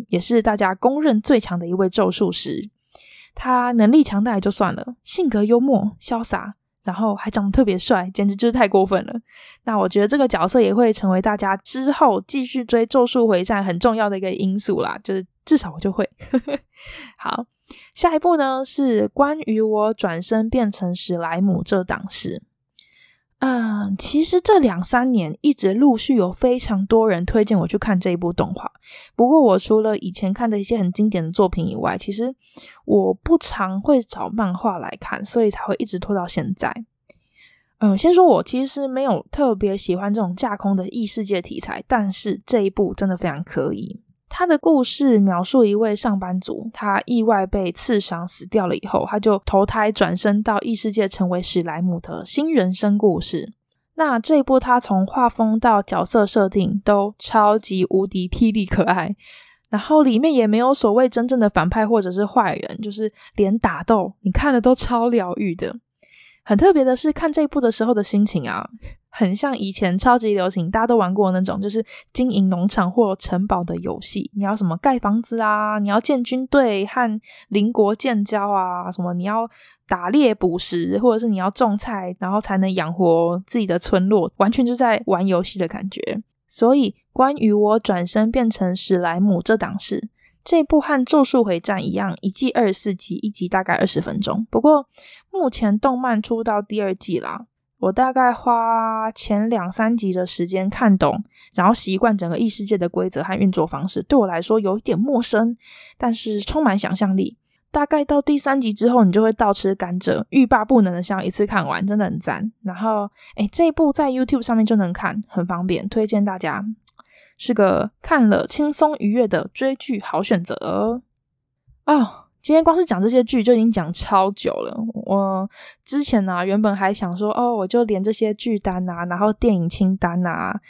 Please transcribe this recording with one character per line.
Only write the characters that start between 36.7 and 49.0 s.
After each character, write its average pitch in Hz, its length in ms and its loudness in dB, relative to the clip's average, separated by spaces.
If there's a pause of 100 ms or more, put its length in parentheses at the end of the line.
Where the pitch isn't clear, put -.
嗯， 202 180 2
先 349 160 4
说 370 100 8
我 202 180 6
其 254 220 -4
实 277 240 -6
没 262 140 -4
有 233 280 -2
特 262 240 0
别 196 220 -2
喜 190 180 -4
欢 202 200 -4
这 220 80 -2
种 180 120 -4
架 208 220 -6
空 196 180 0
的 190 140 -2
异 233 160 -6
世 208 180 -6
界 190 200 -4
题 - 180 -12
材， - 260 -10
但 208 240 0
是 190 360 -4
这 233 140 2
一 196 100 0
部 190 240 -2
真 196 120 -2
的 185 80 0
非 175 140 -4
常 147 160 -8
可 - 300 -4
以。 - 260 -12 (360)
他 359 80 0
的 330 140 4
故 302 240 4
事 254 340 2
描 185 280 2
述 254 200 4
一 202 120 2
位 214 180 0
上 214 240 -2
班 185 220 -4
族， - 320 -10
他 202 340 -2
意 240 160 0
外 208 240 2
被 190 240 -2
刺 208 300 0
伤 175 260 -4
死 - 220 -8
掉 190 180 0
了 175 80 -2
以 - 100 -6
后， - 240 -2